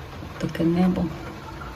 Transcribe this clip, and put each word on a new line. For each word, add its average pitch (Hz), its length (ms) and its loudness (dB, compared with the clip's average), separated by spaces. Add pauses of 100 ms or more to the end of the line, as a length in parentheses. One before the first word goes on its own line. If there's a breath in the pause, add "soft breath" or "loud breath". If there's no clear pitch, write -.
(380)
Таке - 260 0
небо. 180 400 6 (720)